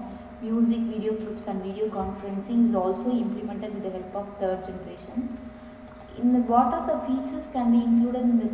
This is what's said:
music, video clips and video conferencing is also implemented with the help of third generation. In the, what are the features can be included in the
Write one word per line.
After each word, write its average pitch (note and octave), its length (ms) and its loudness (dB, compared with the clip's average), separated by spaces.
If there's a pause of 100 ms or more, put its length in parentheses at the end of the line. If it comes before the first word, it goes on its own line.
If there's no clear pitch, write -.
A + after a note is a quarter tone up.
(420)
music, A3+ 420 2
video G#3+ 320 -2
clips G#3+ 320 -8
and F#3+ 140 -4
video G3+ 280 -2
conferencing G3 800 0
is G3 60 2
also F#3+ 360 0
implemented G3+ 640 -4
with G3 100 -8
the F#3+ 80 -4
help F#3 240 -10
of G3 240 -8
third F#3 240 -2
generation. - 760 -8 (800)
In B3 140 4
the, B3 80 6
what A#3 340 6
are - 140 -2
the D#4+ 200 2
features - 440 -4
can A#3+ 220 2
be A#3 100 6
included A#3+ 380 4
in A#3 180 4
the G#3+ 140 0